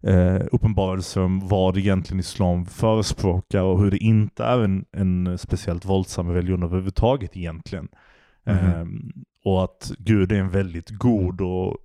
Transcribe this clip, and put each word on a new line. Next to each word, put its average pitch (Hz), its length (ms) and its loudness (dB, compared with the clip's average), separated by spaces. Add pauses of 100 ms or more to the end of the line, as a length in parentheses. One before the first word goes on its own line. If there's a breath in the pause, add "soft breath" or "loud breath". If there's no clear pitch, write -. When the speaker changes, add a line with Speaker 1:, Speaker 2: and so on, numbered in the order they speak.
Speaker 1:
eh, 92 360 4 (100)
uppenbarelser 95 680 0
om 95 280 0
vad 95 280 4
egentligen 95 440 0
islam 87 460 0
förespråkar 101 960 0
och 92 180 2
hur 101 100 4
det 98 80 0
inte 110 460 2
är 120 140 2
en, 98 340 0
en 90 460 0
speciellt - 460 -6
våldsam 95 460 -2
religion 90 320 0
överhuvudtaget 92 760 -2
egentligen. 82 520 -10 (580 soft breath)
Speaker 2:
Mhm. 104 120 0
Speaker 1:
Ehm, 87 540 -2 (320)
och 95 200 2
att - 340 -10
Gud 95 340 2
är 104 40 2
en 95 140 0
väldigt 87 400 -4
god 101 500 0
och 92 440 -4